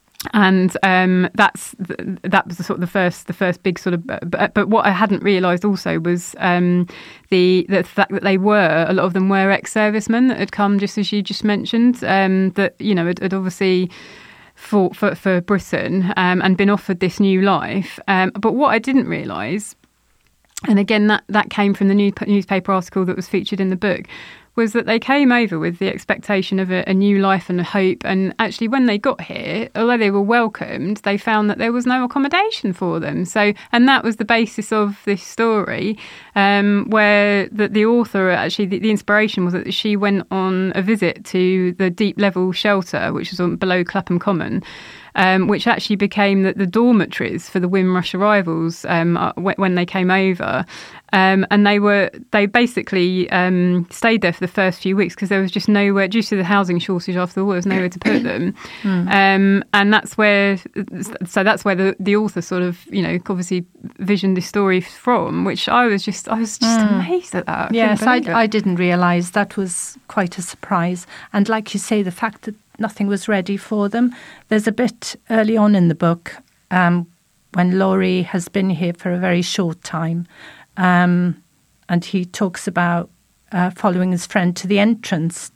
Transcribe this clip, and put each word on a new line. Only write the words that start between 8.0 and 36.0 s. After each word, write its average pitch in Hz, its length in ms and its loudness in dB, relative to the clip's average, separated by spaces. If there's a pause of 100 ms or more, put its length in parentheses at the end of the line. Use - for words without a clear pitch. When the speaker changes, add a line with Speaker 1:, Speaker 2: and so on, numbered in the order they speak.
Speaker 1:
that 196 140 -4
they 190 120 2
were, 180 520 2
a 180 60 0
lot 185 100 2
of 185 80 0
them 190 160 0
were 196 240 2
ex-servicemen 214 760 0
that 247 100 0
had 202 120 -4
come, 202 300 0
just 196 180 -4
as 202 140 -2
you 208 100 0
just - 220 -6
mentioned, 233 580 0
um, 190 500 2
that, 190 280 0
you 214 120 0
know, 175 140 2
had, 175 140 -2
had 190 140 -2
obviously 185 540 0 (680)
fought 190 400 0
for, 196 180 0
for 180 280 0
Britain, 180 720 -2
um, 180 260 0
and 185 140 4
been 196 140 4
offered 202 280 -2
this 180 220 -2
new 190 220 4
life. 190 640 -2
Um, 185 320 2
but 220 140 2
what 262 160 2
I 226 100 2
didn't 262 260 2
realise, 147 720 -6 (880)
and 208 140 4
again, 208 260 2
that, 214 220 2
that 208 220 -2
came 202 220 2
from 196 140 0
the 196 80 4
new-, 202 180 2 (140)
newspaper 196 460 0
article 185 320 -2
that 180 100 -2
was 180 140 -8
featured 196 320 -4
in 190 80 0
the 185 80 -2
book, 190 320 -4 (480)
was 226 160 0
that 233 140 -2
they 226 120 2
came 262 340 2
over 226 260 2
with 175 220 -4
the 190 80 -2
expectation - 720 -2
of 185 120 -2
a, 185 160 0
a 190 80 0
new 202 240 4
life 190 320 0
and 180 100 -2
a - 20 0
hope. 190 440 0
And 190 320 -2
actually, 226 300 -4
when 254 180 2
they 214 100 2
got 208 240 -2
here, - 560 -8
although 240 220 2
they 214 120 2
were 202 120 2
welcomed, 214 840 -2
they 202 140 0
found 214 320 0
that - 80 -2
there 233 140 0
was 240 120 -2
no 254 200 0
accommodation 285 680 -2
for 170 260 -4
them. 160 280 -4
So, 208 260 0 (200)
and 240 140 4
that 269 160 2
was 226 140 -2
the 233 80 -4
basis 226 480 -2
of 208 320 0
this 202 180 -2
story, 214 760 -2 (380)